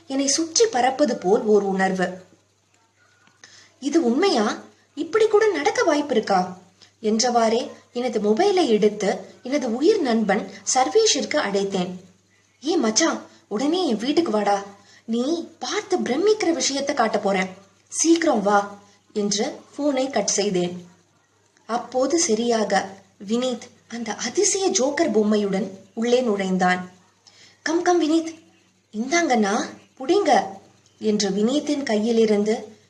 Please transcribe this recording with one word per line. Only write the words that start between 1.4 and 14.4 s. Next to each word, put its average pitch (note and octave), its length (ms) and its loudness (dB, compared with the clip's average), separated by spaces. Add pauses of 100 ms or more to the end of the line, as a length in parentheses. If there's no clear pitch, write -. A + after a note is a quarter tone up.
ஓர் G#3+ 200 4
உணர்வு. F#3+ 600 -2 (1600)
"இது C#4+ 240 0
உண்மையா? C4+ 580 2 (320)
இப்படி G#4+ 320 0
கூட G#4+ 260 4
நடக்க D4+ 300 0
வாய்ப்பு D4 320 2
இருக்கா?" F#3+ 440 0 (440)
என்றவாறே A3+ 680 0 (220)
எனது A#3+ 280 -4
மொபைலை E4 460 2
எடுத்து G#3 580 0 (180)
எனது B3 320 -2
உயிர் F4+ 260 2
நண்பன் A3+ 500 0 (240)
சர்வேஷிற்கு C4 640 2
அழைத்தேன். G3 520 -2 (760)
"ஏ F4 100 0
மச்சான், B3+ 460 0 (260)
உடனே D4 400 -2
என் A3 80 0
வீட்டுக்கு B3+ 340 -2
வாடா, G3+ 340 0 (400)